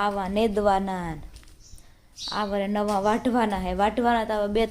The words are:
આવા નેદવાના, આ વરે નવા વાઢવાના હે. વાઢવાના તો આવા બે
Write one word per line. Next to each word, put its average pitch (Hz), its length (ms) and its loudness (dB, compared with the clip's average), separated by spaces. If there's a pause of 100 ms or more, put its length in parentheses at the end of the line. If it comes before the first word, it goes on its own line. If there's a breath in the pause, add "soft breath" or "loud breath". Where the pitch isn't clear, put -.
આવા 202 340 0
નેદવાના, 196 800 2 (1200 soft breath)
આ 208 120 -2
વરે 196 240 0
નવા 208 320 0
વાઢવાના 220 580 2
હે. 185 60 -2 (120)
વાઢવાના 226 460 2
તો 220 60 -4
આવા 208 220 0
બે 226 140 4